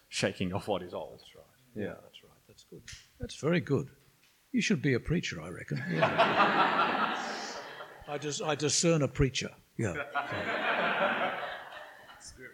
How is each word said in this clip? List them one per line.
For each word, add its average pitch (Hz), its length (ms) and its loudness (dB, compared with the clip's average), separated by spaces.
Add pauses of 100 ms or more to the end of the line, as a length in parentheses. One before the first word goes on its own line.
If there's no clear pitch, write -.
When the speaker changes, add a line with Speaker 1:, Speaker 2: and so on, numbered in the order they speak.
Speaker 1:
shaking 95 440 -2
off 95 140 -4
what 95 160 0
is 90 100 -12
old. 82 280 -8
Speaker 2:
That's - 160 -20
right. 78 80 -20 (320)
Speaker 1:
Yeah. 107 80 -4
Speaker 2:
Yeah, 85 180 -6
that's - 220 -20
right. 104 80 -20 (160)
That's - 160 -20
good. 156 180 -20 (380)
That's - 160 -8
very 165 240 2
good. 123 280 0 (640)
You 247 100 0
should 160 220 2
be 139 120 4
a 110 60 2
preacher, 151 400 -2
I 80 80 -10
reckon. - 420 -6
Yeah. - 1300 4 (720)
<laughs> - 200 -18
I 147 100 -4
dis-, 143 240 -4
I 156 120 2
discern 151 480 4
a 131 60 4
preacher. - 420 2 (280)
Yeah. 104 160 0
Speaker 3:
<laughs> - 1400 0 (880)
Spirit 127 340 -18